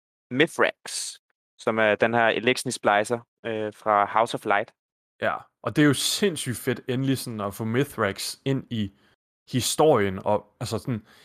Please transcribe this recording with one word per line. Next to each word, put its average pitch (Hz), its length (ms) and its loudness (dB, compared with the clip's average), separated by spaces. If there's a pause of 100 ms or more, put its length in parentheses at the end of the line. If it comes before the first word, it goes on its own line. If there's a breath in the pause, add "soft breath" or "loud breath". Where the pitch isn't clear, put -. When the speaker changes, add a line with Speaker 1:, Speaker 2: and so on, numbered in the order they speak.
(320)
Speaker 1:
Mithrax, - 840 -2 (440)
som 110 200 -2
er 107 180 4
den 113 180 2
her 117 140 4
Elexni-splicer, 113 920 0 (260)
øh, 107 280 -6
fra 101 320 2
House 113 300 2
of - 100 -12
Light. 107 280 0 (480)
Speaker 2:
Ja, 80 120 -2 (280)
og 113 140 -6
det 156 60 4
er 147 40 8
jo 143 80 6
sindssygt 147 640 -2
fedt - 300 -4
endelig 135 300 0
sådan 113 240 -10
at 98 120 -4
få 117 100 -8
Mithrax 113 720 -2 (100)
ind 135 240 -2
i 107 220 -4 (600 soft breath)
historien, 110 760 2
og - 340 -2
altså 113 180 -6
sådan, 113 280 -6 (200 soft breath)